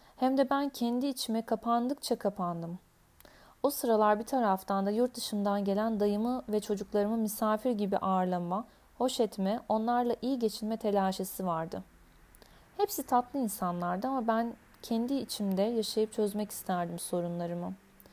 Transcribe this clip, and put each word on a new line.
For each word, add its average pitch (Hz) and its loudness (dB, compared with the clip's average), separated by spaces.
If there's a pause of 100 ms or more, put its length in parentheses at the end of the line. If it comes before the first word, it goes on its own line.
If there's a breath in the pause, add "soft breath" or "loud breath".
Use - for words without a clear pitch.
(160 loud breath)
hem 262 2
de 262 4
ben 277 0
kendi 240 -2
içime 226 -2
kapandıkça 233 0
kapandım. 175 -4 (840 loud breath)
O 277 4
sıralar 214 4
bir 226 -6
taraftan 196 2
da 202 2
yurt 240 2
dışından 202 0
gelen 208 0
dayımı 220 0
ve 214 0
çocuklarımı 208 0
misafir 214 0
gibi 202 0
ağırlama, 185 0 (340 loud breath)
hoş 254 0
etme, 202 0
onlarla 240 0
iyi 262 0
geçinme 220 -2
telaşesi 190 0
vardı. 175 -4 (960 loud breath)
Hepsi 392 -2
tatlı 247 2
insanlardı 180 -2
ama 262 -2
ben 226 2 (280)
kendi 233 -2
içimde 202 0
yaşayıp 220 0
çözmek 208 -2
isterdim 175 -4
sorunlarımı. 175 -4 (380 loud breath)